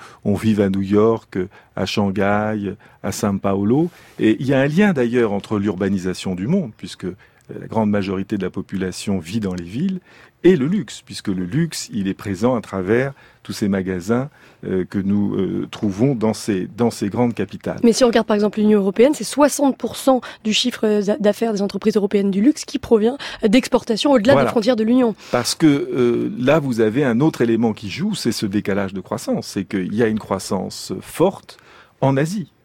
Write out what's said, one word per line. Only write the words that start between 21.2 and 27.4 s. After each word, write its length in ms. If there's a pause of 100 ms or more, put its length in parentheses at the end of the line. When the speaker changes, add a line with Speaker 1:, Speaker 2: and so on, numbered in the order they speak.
Speaker 2:
des 100
entreprises 360
européennes 340
du 80
luxe 240
qui 160
provient 380 (260)
d'exportation 680
au-delà 220
Speaker 1:
Voilà. 120
Speaker 2:
des 60
frontières 260
de 80
l'Union. 280 (180)
Speaker 1:
Parce 240
que, 100
euh, 720
là, 200
vous 200
avez 240
un 160
autre 220